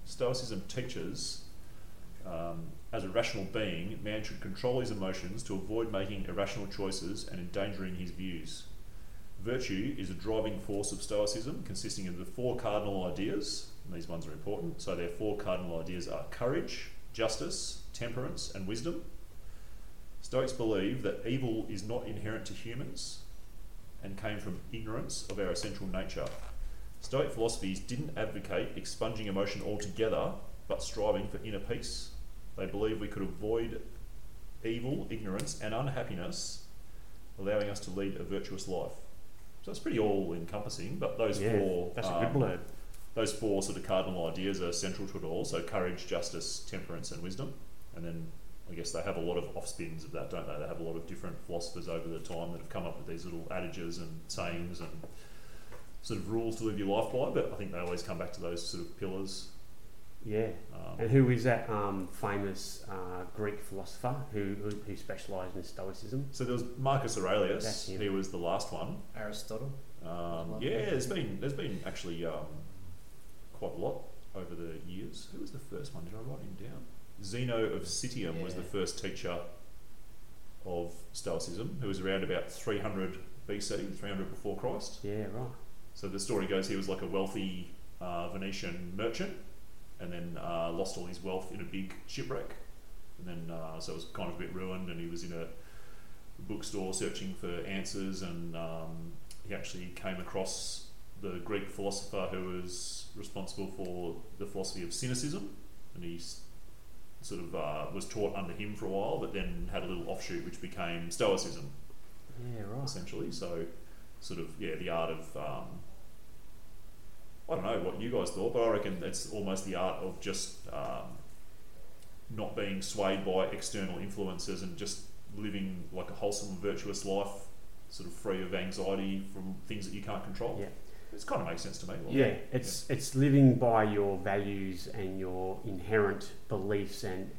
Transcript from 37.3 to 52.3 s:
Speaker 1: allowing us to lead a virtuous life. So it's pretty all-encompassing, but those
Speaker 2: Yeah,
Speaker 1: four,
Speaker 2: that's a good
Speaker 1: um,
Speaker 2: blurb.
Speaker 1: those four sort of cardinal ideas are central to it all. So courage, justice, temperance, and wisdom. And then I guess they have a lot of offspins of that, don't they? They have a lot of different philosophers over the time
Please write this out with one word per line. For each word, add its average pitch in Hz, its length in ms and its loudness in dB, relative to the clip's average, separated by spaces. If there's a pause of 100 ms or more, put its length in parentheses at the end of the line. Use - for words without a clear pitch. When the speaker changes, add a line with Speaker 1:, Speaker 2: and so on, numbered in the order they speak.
Speaker 1:
allowing 104 300 4
us 101 120 -2
to 95 100 -4
lead 98 260 2
a 92 60 -2
virtuous 98 440 -2
life. 92 260 0 (680)
So - 80 -4
it's - 80 -2
pretty 254 200 2
all-encompassing, 98 1000 2
but - 200 0
those 107 240 6
Speaker 2:
Yeah, 107 160 6
Speaker 1:
four, 90 380 4
Speaker 2:
that's - 120 0
a 90 40 2
good 85 160 4
Speaker 1:
um, 101 60 2
Speaker 2:
blurb. 101 260 6 (560)
Speaker 1:
those 110 180 4
four 101 300 4
sort 101 140 0
of 90 80 -2
cardinal 92 420 4
ideas 92 340 2
are 85 100 4
central 92 380 0
to - 80 -4
it 82 60 -2
all. 82 200 2
So 85 180 2
courage, 90 460 0
justice, - 520 0 (100)
temperance, 87 420 -2
and 78 100 -4
wisdom. 95 320 -2 (420)
And 170 100 -4
then 165 220 -2 (440)
I 87 40 -2
guess 85 160 -2
they 82 100 0
have 87 160 2
a 82 40 0
lot 87 160 4
of 87 60 2 (120)
offspins 80 500 -2
of 73 80 -6
that, 71 160 -2
don't 82 180 -2
they? 73 120 -2
They 76 80 0
have 76 120 -2
a 82 40 -2
lot 82 120 0
of 80 100 -2
different 90 300 -4 (100)
philosophers 85 440 -2
over 82 180 0
the 82 120 -2
time 85 340 -2